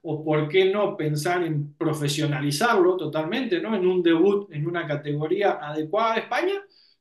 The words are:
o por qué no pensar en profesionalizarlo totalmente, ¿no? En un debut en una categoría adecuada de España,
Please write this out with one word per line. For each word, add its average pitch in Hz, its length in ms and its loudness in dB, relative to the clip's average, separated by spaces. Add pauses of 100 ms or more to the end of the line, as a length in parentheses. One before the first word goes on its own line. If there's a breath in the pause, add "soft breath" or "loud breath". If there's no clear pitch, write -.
o 151 220 -6
por 151 240 0
qué 190 180 4
no 202 300 0
pensar 160 480 -2
en 147 300 -4
profesionalizarlo 147 1200 0
totalmente, 170 640 -2
¿no? 220 160 -2
En 180 100 0
un 180 160 2
debut 185 500 4
en 151 140 -4
una 170 200 -4
categoría 156 720 -2
adecuada 156 540 -2
de 175 80 0
España, 339 320 -2 (460 soft breath)